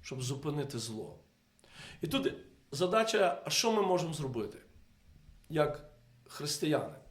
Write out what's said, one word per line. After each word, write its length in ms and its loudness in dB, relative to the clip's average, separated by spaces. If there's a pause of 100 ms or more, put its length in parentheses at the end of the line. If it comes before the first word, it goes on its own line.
щоб 200 -8
зупинити 580 -2
зло? 400 -8 (800)
І 60 -4
тут 260 0 (380)
задача: 720 4
а 40 -4
що 220 4
ми 100 4
можемо 320 2
зробити, 440 -4 (920)
як 400 0 (380)
християни? 680 0 (140)